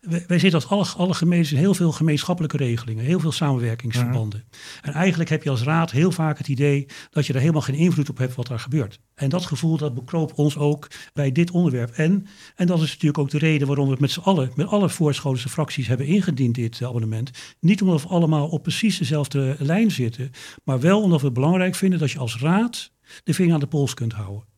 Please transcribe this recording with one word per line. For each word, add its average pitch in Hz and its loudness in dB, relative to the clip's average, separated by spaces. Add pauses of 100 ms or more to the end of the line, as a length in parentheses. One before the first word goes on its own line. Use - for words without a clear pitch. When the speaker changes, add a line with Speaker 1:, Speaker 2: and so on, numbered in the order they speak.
Speaker 1:
Wij, 170 -4
wij 180 4
zitten 170 4
als - -10
alle, 196 2 (120)
alle 180 0
gemeentes 170 2
in 143 0
heel 185 4
veel 170 2
gemeenschappelijke 156 0
regelingen, 117 -2
heel 175 0
veel 151 0
samenwerkingsverbanden. 120 -2
Speaker 2:
Mhm. - -14
Speaker 1:
En 139 -8
eigenlijk 165 0
heb 156 0
je 151 -2
als 120 0
raad 160 0
heel 165 2
vaak 160 -2
het - -10
idee 139 2 (240)
dat 147 0
je 143 -4
er 131 0
helemaal 151 2
geen 135 -2
invloed 160 2
op - -8
hebt 123 -2
wat 120 -6
daar 120 -6
gebeurt. 123 -4 (160)
En 139 -2
dat 175 -2
gevoel, 160 0
dat 139 -4
bekroop 156 -4
ons 147 2
ook 147 0 (260)
bij 139 0
dit 170 2
onderwerp. 131 2
En, 185 0 (280)
en 175 0
dat 170 2
is 156 0
natuurlijk 147 0
ook 139 0
de 147 -2
reden 147 2
waarom 139 2
we 135 2
het 135 0
met 139 2
z'n - -6
allen, 160 0
met 156 0
alle 202 2
Voorschotense 135 -2
fracties 139 -4
hebben 123 0
ingediend, 139 2
dit, 117 -4
eh, 120 -6
abonnement. 113 -4 (280)
Niet 196 4
omdat 175 2
we - -12
allemaal 160 2
op 151 -4
precies 196 0
dezelfde 139 -2
lijn 180 2
zitten, 127 -4 (320)
maar 131 0
wel 190 4
omdat 175 4
we 135 -2
het 127 0
belangrijk 180 2
vinden 185 2
dat 147 0
je - -10
als 117 -6
raad 196 0 (320)
de 165 -2
vinger 175 4
aan 156 2
de 143 -2
pols 143 0
kunt 117 -4
houden. 101 -10